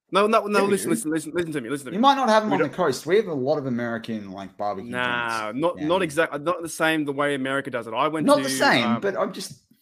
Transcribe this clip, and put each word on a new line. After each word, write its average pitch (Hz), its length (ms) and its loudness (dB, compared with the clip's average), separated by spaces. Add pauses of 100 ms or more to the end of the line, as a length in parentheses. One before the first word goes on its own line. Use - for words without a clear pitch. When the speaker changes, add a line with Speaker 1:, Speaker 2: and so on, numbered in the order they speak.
(120)
Speaker 1:
No, 196 140 4
no, 214 220 4
no, 202 140 4
Speaker 2:
Yeah, 202 40 2
we 202 60 0
Speaker 1:
listen, 196 160 0
Speaker 2:
do. 170 60 2
Speaker 1:
listen, 156 180 -2
listen, 156 240 -4
listen 170 180 -2
to 147 80 -2
me, 113 80 -8
listen 139 160 -6
to 127 60 -8
me. 180 60 -4
Speaker 2:
You 220 40 0
might 277 140 6
not 262 140 0
have 220 120 6
'em 214 80 -4
Speaker 1:
We 196 60 2
Speaker 2:
on 185 80 2
the 156 60 2
Speaker 1:
don't - 60 -10
Speaker 2:
coast. 165 300 0
We 165 120 2
have 220 100 2
a 170 60 -4
lot 143 260 0
of 135 80 -4
American, 117 640 -4
like, 98 260 -12
barbecue 101 320 -4
Speaker 1:
Nah, 120 640 -2
Speaker 2:
joints 127 100 -6
Speaker 1:
not, 170 160 0
Speaker 2:
down 151 100 -6
Speaker 1:
not 170 100 2
Speaker 2:
here. 190 60 0
Speaker 1:
exact-, 156 380 0
not 170 220 -2
the 165 40 -8
same 160 380 0
the 143 80 -2
way 143 220 0
America 135 340 -2
does 120 160 -4
it. 110 80 -8
I 131 140 2
went 156 180 -2
Speaker 2:
Not 277 120 6
Speaker 1:
to, - 60 -2
Speaker 2:
the 135 60 -2
same, 135 360 4
Speaker 1:
um, 117 160 0
Speaker 2:
but 202 140 -2
I'm - 160 -2
just, - 300 -14 (200)